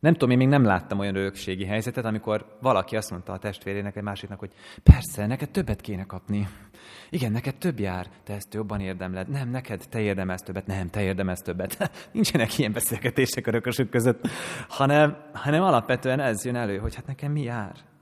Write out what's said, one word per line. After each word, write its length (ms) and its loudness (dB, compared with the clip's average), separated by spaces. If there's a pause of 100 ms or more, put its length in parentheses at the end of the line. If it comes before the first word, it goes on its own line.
Nem 80 8
tudom, 160 2
én 80 6
még 100 6
nem 160 6
láttam 360 2
olyan 160 -2
örökségi 500 -4
helyzetet, 400 -4
amikor 560 -4
valaki 340 2
azt 160 -4
mondta 220 -10
a 40 -8
testvérének, 580 -8
egy 80 -8
másiknak, 360 -8
hogy 120 -12 (320)
persze, 420 10
neked 240 -4
többet 320 -4
kéne 240 -8
kapni. 420 -6 (640)
Igen, 220 -2
neked 240 -2
több 240 -4
jár, 280 -4 (160)
te 100 -10
ezt 200 -12
jobban 260 -4
érdemled. 500 -6
Nem, 200 -4
neked, 400 -6
te 100 -6
érdemelsz 420 -2
többet. 260 -8
Nem, 220 -4
te 120 -4
érdemelsz 400 0
többet. 540 -4
<laughs> 160 -20
Nincsenek 460 0
ilyen 140 2
beszélgetések 760 -2
örökösök 420 -2
között, 380 2 (400)
hanem, 500 4 (160)
hanem 300 2
alapvetően 560 2
ez 260 -2
jön 100 -2
elő, 220 -2
hogy 180 -6
hát 120 -14
nekem 240 -6
mi 100 -2
jár. 340 -6 (260)